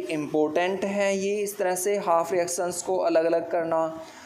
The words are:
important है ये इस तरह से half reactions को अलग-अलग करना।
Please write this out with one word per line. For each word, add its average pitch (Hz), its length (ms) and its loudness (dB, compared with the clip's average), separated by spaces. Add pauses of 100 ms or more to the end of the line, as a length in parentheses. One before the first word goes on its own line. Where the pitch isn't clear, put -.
(100)
important 156 760 0
है 196 340 0
ये 196 180 0
इस 202 220 -4
तरह 185 160 0
से 196 220 0
half 170 360 2
reactions 175 500 -2
को 185 140 -2
अलग-अलग 165 540 2
करना। 160 500 0 (260)